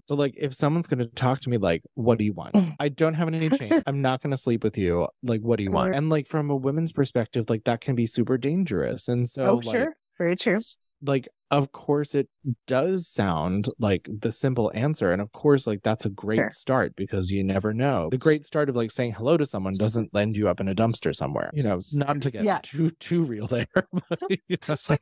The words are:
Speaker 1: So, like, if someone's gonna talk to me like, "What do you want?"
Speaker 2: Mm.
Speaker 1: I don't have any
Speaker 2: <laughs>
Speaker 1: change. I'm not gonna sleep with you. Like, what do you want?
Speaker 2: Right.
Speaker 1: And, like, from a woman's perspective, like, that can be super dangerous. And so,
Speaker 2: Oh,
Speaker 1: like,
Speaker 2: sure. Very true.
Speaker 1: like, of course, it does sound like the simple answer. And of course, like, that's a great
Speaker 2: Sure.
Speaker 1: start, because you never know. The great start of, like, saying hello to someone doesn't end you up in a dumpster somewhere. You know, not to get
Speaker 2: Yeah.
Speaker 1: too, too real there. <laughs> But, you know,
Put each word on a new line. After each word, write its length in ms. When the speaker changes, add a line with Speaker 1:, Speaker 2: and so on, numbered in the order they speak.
Speaker 1:
So, 80
like, 200
if 200
someone's 320
gonna 200
talk 340
to 100
me 80
like, 240
"What 240
do 80
you 80
want?" 220
Speaker 2:
Mm. 240
Speaker 1:
I 100
don't 240
have 140
any 220
Speaker 2:
<laughs> 20
Speaker 1:
change. 340
I'm 160
not 220
gonna 140
sleep 260
with 160
you. 300
Like, 200
what 160
do 60
you 80
want? 200
Speaker 2:
Right. 60
Speaker 1:
And, 120
like, 160
from 240
a 60
woman's 360
perspective, 600
like, 140
that 160
can 120
be 140
super 320
dangerous. 680
And 220
so, 140
Speaker 2:
Oh, 140
Speaker 1:
like, 80
Speaker 2:
sure. 300
Very 180
true. 220
Speaker 1:
like, 280
of 220
course, 420
it 140
does 400
sound 580
like 320
the 220
simple 420
answer. 380
And 80
of 100
course, 340
like, 160
that's 240
a 40
great 300
Speaker 2:
Sure. 120
Speaker 1:
start, 460
because 340
you 100
never 320
know. 380
The 60
great 280
start 220
of, 80
like, 160
saying 220
hello 240
to 80
someone 320
doesn't 360
end 220
you 140
up 100
in 80
a 80
dumpster 400
somewhere. 380
You 100
know, 160
not 300
to 80
get 120
Speaker 2:
Yeah. 200
Speaker 1:
too, 260
too 240
real 240
there. 240
<laughs> 380
But, 100
you 280
know, 80